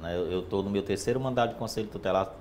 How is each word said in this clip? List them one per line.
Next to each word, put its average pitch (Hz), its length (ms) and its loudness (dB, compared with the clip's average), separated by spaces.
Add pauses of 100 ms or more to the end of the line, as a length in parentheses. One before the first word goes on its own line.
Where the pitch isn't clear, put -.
né? 85 140 -2
Eu, 87 160 0
eu 90 100 2
tô 98 180 0
no 98 100 0
meu 101 120 2
terceiro 117 380 0
mandato 123 300 2
de - 60 -8
conselho 110 300 -4
tutelar, 95 540 0